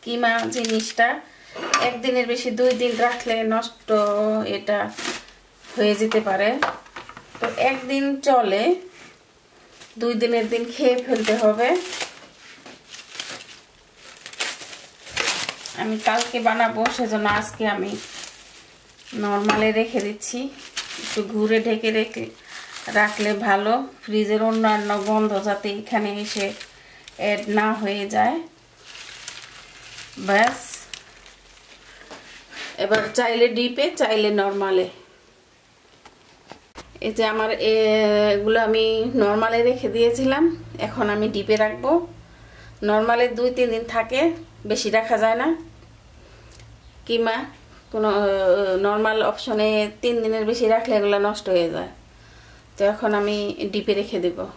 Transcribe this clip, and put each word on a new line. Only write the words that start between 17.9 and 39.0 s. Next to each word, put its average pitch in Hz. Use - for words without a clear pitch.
নরমালে 214
রেখে 226
দিচ্ছি। 214
একটু -
ঘুরে 214
ঢেকে 220
রেখে 220
রাখলে 214
ভালো, 208
ফ্রিজের 214
অন্যান্য 214
গন্ধ 214
যাতে 202
এখানে 214
এসে 214
অ্যাড 202
না 214
হয়ে 202
যায়। 226
ব্যাস, 214
এবার 214
চাইলে 233
ডিপে, 247
চাইলে 214
নরমালে। 196
এই 220
যে 226
আমার 220
এগুলো 214
আমি 220